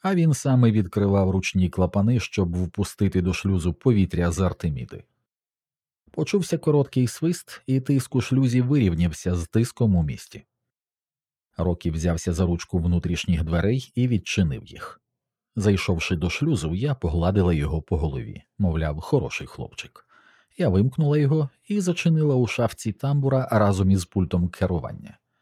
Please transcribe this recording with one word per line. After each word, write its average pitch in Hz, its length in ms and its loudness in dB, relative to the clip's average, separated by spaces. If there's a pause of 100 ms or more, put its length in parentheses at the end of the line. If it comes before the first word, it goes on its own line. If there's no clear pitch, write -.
а 190 120 0
він 165 200 2
саме 127 360 4
відкривав 98 600 2
ручні 92 400 0
клапани, 101 500 0
щоб 90 360 -2
впустити 92 640 -2
до 90 100 0
шлюзу 90 420 -2
повітря 90 560 0
з 82 100 -4
Артеміди. 78 640 -4 (1080)
Почувся 165 480 -2
короткий 135 500 2
свист, - 580 -6
і 131 140 0
тиск 131 340 -2
у 123 60 2
шлюзі 127 400 2
вирівнявся 90 720 2
з 85 120 -2
тиском 113 500 2
у 82 60 2
місті. 113 420 -8 (1120)
Рокі 87 340 -2
взявся 82 420 -2
за 90 140 2
ручку 85 320 -2
внутрішніх 85 640 0
дверей 92 500 -2
і 123 140 0
відчинив 123 580 -2
їх. - 340 -18 (560)
Зайшовши 95 600 0
до 85 140 -2
шлюзу, 87 440 -2
я 135 200 -2
погладила 87 600 2
його 76 280 -2
по 85 160 -2
голові, 69 440 -6 (160)
мовляв, 80 420 -2
«Хороший - 460 -4
хлопчик». - 600 -16 (520)
Я 175 100 0
вимкнула 135 500 2
його 147 320 2 (180)
і 208 120 0
зачинила 160 540 2
у 127 120 4
шафці - 460 -4
тамбура 135 580 0
разом 98 400 4
із 95 140 4
пультом 90 440 0
керування. - 720 -6 (240)